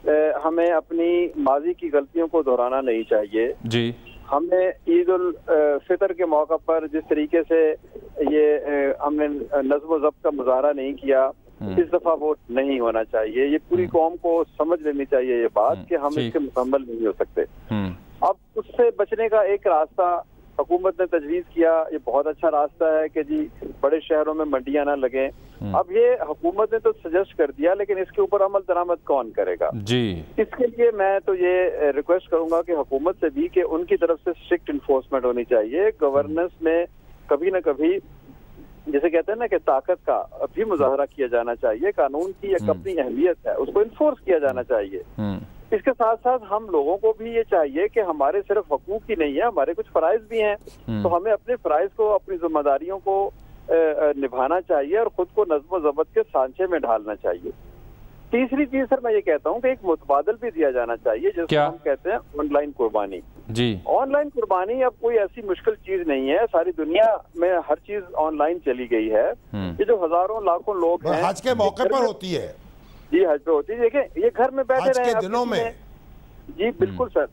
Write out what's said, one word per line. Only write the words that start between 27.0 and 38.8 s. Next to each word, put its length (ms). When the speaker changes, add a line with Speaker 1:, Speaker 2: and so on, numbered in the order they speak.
Speaker 1:
कर 140
दिया, 280
लेकिन 240
इसके 240
ऊपर 200
अमल 180
दरामद 460
कौन 240
करेगा? 440
Speaker 2:
जी। 500
Speaker 1:
इसके 280
लिए 240
मैं 300
तो 140
ये, 360
अ, 260
request 340
करूँगा 320
कि 100
हुकूमत 420
से 160
भी 180
कि 140
उनकी 340
तरफ 220
से 140
strict 380
enforcement 540
होनी 200
चाहिए। 460
governance 500
में 240
कभी 200
ना 100
कभी, 380